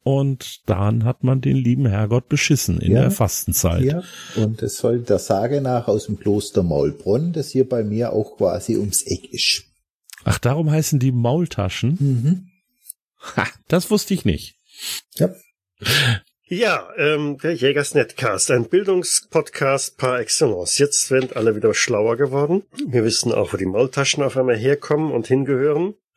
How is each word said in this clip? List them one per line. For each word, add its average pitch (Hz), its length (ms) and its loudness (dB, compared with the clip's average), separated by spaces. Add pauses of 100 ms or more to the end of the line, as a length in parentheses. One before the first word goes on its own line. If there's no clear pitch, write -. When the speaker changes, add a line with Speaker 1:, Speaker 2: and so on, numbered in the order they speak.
Speaker 1:
und 135 640 -2
dann 107 360 2
hat 123 200 -2
man 131 180 2
den 135 160 2
lieben 127 280 2
Herrgott 107 420 2
beschissen 135 540 0
in 92 120 4
Speaker 2:
Ja. 123 80 6
Speaker 1:
der 127 100 4
Fastenzeit. 90 720 0
Speaker 2:
Ja, 151 180 0 (340)
und 110 280 0
es 101 140 -4
soll 120 240 0
der 104 180 2
Sage 120 420 0
nach 123 260 -2
aus 107 200 0
dem 104 120 -4
Kloster 104 440 0
Maulbronn, 87 680 0
das 156 180 -6
hier 131 180 2
bei 117 140 0
mir 107 300 -2
auch 104 240 -4
quasi 92 400 -2
ums 101 260 -2
Eck - 280 -8
ist. - 340 -4 (580)
Speaker 1:
Ach, - 160 0
darum 147 320 0
heißen 156 280 0
die 131 120 2
Maultaschen? 123 880 0
Speaker 2:
Mhm. 143 480 0 (880)
Speaker 1:
Ha, - 100 0 (220)
das 180 240 0
wusste 208 240 0
ich - 100 -6
nicht. 80 300 -2 (640)
Speaker 2:
Ja. 180 120 2 (1200)
Speaker 3:
Ja, 180 380 0 (100)
ähm, 147 460 0
der 165 120 0
Jägersnetcast, 127 960 0
ein 117 180 2
Bildungspodcast 170 1300 0
par 127 240 0
excellence. 107 560 0
Jetzt - 300 2
sind 131 280 0
alle 110 220 2
wieder 107 160 2
schlauer 113 420 0
geworden. 143 480 0 (240)
Wir 120 160 2
wissen 113 300 0
auch, 98 180 0
wo 101 60 -4
die 95 80 -2
Maultaschen 131 580 0
auf 131 140 -2
einmal 127 180 2
herkommen 143 560 0
und 113 160 -2
hingehören. 143 680 0 (200)